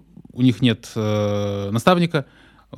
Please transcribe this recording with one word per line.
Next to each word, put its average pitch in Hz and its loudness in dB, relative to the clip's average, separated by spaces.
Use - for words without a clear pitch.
у 123 0
них 127 2
нет, 117 0
э, 104 -2
наставника, 165 2
э, - -18